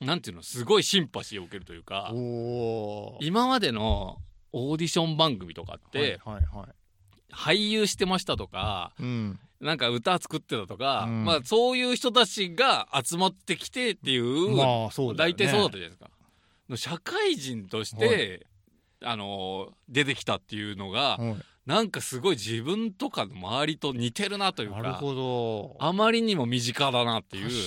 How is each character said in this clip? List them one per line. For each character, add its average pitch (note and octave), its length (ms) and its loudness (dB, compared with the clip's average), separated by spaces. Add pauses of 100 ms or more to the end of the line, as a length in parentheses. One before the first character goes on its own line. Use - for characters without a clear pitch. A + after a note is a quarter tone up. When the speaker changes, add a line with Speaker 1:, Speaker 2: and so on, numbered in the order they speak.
Speaker 1:
う C3 40 -6
ん。 - 20 -4
Speaker 2:
な E3 80 0
ん D3+ 60 -4
て - 80 -12
い F2+ 40 -12
う - 20 -14
の、 E2 80 -16
す B2 200 -8
ご G3 160 8
い D3+ 40 4
シ G3 160 4
ン D3 80 0
パ - 160 -8
シ G#2 160 -10
ー - 20 -10
を F2 40 -10
受 E2 60 -18
け G2+ 80 -10
る F2+ 60 -18
と E2+ 80 -16
い E2+ 60 -14
う D#2+ 40 -20
か、 G2 300 -6
Speaker 1:
お A2+ 1040 -4
ー。 C#3 60 -6
Speaker 2:
今 A3+ 220 2
ま C4 120 2
で E3 120 0
の G#2 500 0 (320)
オ C#3 220 -2
ー - 20 -2
デ E3 80 0
ィ - 20 0
シ F3 120 0
ョ E3 40 2
ン D#3 140 0
番 D3+ 200 4
組 F2 180 -12
と E2+ 100 -10
か E2+ 180 -12
っ - 80 -20
て、 C3 320 -2
Speaker 1:
は G#2+ 100 -10
い - 20 -8
は G2 60 0
い - 40 4 (100)
は G2 120 -12
い。 - 20 -20 (640)
Speaker 2:
俳 - 220 0 (140)
優 G#3+ 180 4
し - 80 0
て F#3+ 100 0
ま F#3 140 2
し - 40 -8
た - 140 0
と G2+ 100 -6
か、 F#2+ 520 -4
Speaker 1:
う B2 40 -6
ん。 A2+ 360 -2 (200)
Speaker 2:
な D3 140 -2
ん D3+ 40 -4
か A#2+ 120 0
歌 A#2+ 300 2
作 - 180 -8
っ - 20 -2
て - 160 -6
た G2+ 120 -4
と G2+ 100 -10
か、 B2 300 0
Speaker 1:
う A#2 40 -2
ん。 A2+ 140 0
Speaker 2:
ま E3 120 4
あ、 - 60 4
そ A#3+ 280 4
う B3+ 60 2
い B3 140 2
う B3 40 2
人 A#3+ 160 0
た A3+ 160 8
ち F#3 260 -4
が F3+ 340 4 (160)
集 E3+ 140 -2
ま F#3+ 100 6
っ F#3 60 2
て - 240 -4
き - 120 -10
て B3 220 0
っ - 40 -2
て C3+ 160 -4
い B2+ 80 4
う、 C#3 360 2
Speaker 1:
ま B2 300 4
あ、 G#2 60 -6
そ C3 200 0
う - 40 -4
だ D#3+ 100 2
よ E3+ 40 4
ね。 F3+ 40 -2
Speaker 2:
大 - 20 -4
体 F#3+ 120 2
そ G3 100 4
う - 40 6
だ F#3+ 40 4
っ D3 60 2
た G2 60 -12
じ - 0 -
ゃ - 40 -10
な E2 60 -10
い - 20 -10
で - 20 -20
す F2+ 60 -20
か。 - 120 -20 (680)
社 E3+ 220 -6
会 F#4+ 360 0
人 B2 320 -8
と A2 160 -4
し A2 120 -8
て、 A3 120 4 (920)
Speaker 1:
は A#2 60 -6
い。 A#2+ 40 -2
Speaker 2:
あ A2+ 60 -2
の、 G2 560 -6 (160)
出 C#3 160 2
て C3+ 80 0
き - 100 -8
た G#2 120 0
っ F#2+ 40 -4
て - 160 -14
い G#2 160 -6
う G2 40 -8
の G2 160 -8
が、 B2+ 260 0
Speaker 1:
は A#2 140 -2
い。 G#2 40 -4 (300)
Speaker 2:
な F3 160 2
ん G#3 80 0
か C#3+ 100 -6
す B2+ 200 -6
ご F3+ 140 2
い - 20 2
自 A2+ 260 -4
分 G3 320 -2
と C#4 160 -4
か A#2+ 160 -2
の F#2 100 -14
周 G#2+ 300 -2
り D#3+ 120 -2
と C#3 160 -4
似 A#2+ 180 -2
て G3+ 180 -4
る G3+ 80 -6
な F#3+ 160 0
と - 80 -8
い G#2 60 -4
う G2 40 -8
か、 G#2 100 -6
Speaker 1:
な G#2 80 -2
る F#2 60 -4
ほ C#3 200 -4
ど。 A#2+ 640 -2
Speaker 2:
あ D#3 140 2
ま G#3+ 180 4
り A3+ 100 4
に G#3+ 140 2
も C3 100 2
身 A#2+ 160 2
近 B2+ 300 2
だ B2 140 4
な A2+ 160 0
っ - 20 -14
て - 140 -12
い F#2+ 60 -6
う A2+ 60 -2 (180)